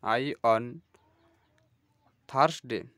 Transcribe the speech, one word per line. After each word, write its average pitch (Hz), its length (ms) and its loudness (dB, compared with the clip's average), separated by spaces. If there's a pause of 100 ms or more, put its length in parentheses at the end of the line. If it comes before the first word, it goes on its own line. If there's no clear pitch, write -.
I 127 400 0
on 113 220 4 (1600)
Thursday 131 540 0 (160)